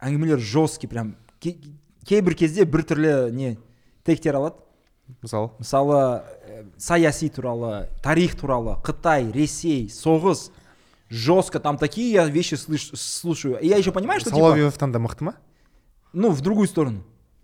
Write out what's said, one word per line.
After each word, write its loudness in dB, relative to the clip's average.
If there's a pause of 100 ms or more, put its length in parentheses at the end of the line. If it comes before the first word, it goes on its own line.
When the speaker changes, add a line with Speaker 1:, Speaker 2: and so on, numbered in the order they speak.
Speaker 1:
әңгімелер 0
жесткий, -2
прям -8 (240)
ке-, -8 (480)
кейбір 2
кезде 2
бір 2
түрлі 2
не, -4 (480)
тектер 0
алады. -4 (680)
Speaker 2:
Мысалы? -4
Speaker 1:
Мысалы, 2 (260)
э, -18 (140)
саяси 2
туралы, -6 (140)
тарих 2
туралы, -2
Қытай, 0
Ресей, -2
соғыс. 2 (580)
Жестко, 2
там -2
такие -2
я 6
вещи 0
слыш-, -6
слушаю. -4
И 0
я 2
ещё 2
понимаю, -2
что, -4
типа, 2
Speaker 2:
Соловьевтан 4
да -2
мықты -4
ма? -8 (760)
Speaker 1:
Ну, 2
в 0
другую 2
сторону. -2 (400)